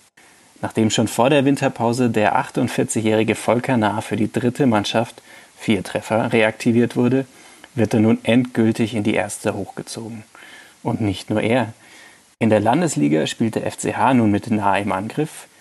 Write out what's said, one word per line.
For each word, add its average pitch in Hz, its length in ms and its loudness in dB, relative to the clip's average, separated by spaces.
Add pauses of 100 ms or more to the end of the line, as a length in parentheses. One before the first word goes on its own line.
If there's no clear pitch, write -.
(600)
Nachdem 110 300 0
schon 110 160 0
vor 120 240 2
der 143 140 4
Winterpause 123 680 0
der 104 260 2
achtundvierzigjährige 113 1000 0
Volker 120 400 0
Nah 107 240 0
für - 160 -6
die 107 160 -2
dritte 123 340 0
Mannschaft, 113 560 0 (340)
vier 95 280 -2
Treffer, 117 480 -2
reaktiviert 117 640 2
wurde, 127 300 0 (480)
wird 110 200 0
er 113 60 4
nun 110 240 4
endgültig 113 680 0
in 107 100 -4
die 110 100 0
erste 101 400 -4
hochgezogen. 110 720 -12 (580)
Und 107 180 -4
nicht 101 300 -4
nur 107 120 0
er. 110 320 0 (640)
In 113 100 2
der 107 100 6
Landesliga 147 680 0
spielt 113 260 -2
der - 120 -4
F 104 120 -8
C 101 160 -4
H 120 200 2
nun 113 180 4
mit 101 180 -2
Nah 101 280 0
im 101 120 -2
Angriff – 110 560 -6 (140)